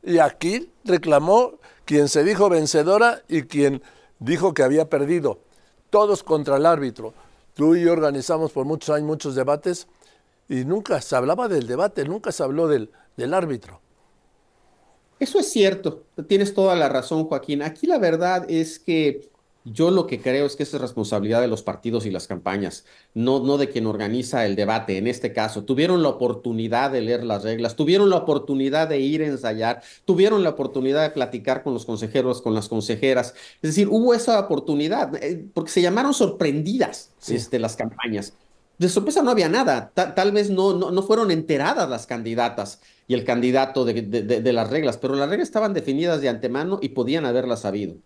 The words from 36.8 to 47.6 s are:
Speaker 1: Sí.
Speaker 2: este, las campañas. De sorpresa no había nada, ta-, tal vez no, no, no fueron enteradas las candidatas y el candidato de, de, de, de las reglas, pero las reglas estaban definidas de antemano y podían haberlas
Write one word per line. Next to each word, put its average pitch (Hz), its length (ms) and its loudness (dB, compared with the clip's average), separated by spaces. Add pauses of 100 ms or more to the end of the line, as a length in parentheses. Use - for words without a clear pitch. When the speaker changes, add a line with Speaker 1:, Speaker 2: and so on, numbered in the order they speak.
Speaker 1:
Sí. - 160 -6
Speaker 2:
este, 120 240 -2
las 113 160 -4
campañas. 113 580 -6 (440)
De 180 100 2
sorpresa 247 340 2
no 254 100 2
había 196 180 2
nada, 165 440 0
ta-, 180 220 -2
tal 196 160 2
vez 202 180 0
no, 190 240 2
no, 175 160 -2
no 185 140 0
fueron 214 280 2
enteradas 160 580 0
las 113 180 -8
candidatas 117 720 -4 (300)
y 120 40 2
el 120 120 -2
candidato 127 580 2
de, 117 100 0 (100)
de, 107 200 -4
de, 110 180 0
de 123 120 2
las 113 160 0
reglas, 131 280 -2
pero 135 180 -2
las 139 120 0
reglas 208 220 -2
estaban 214 240 -2
definidas 156 480 -2
de 135 80 2
antemano 131 520 -4
y 131 80 -4
podían 135 360 -2
haberlas 123 360 -2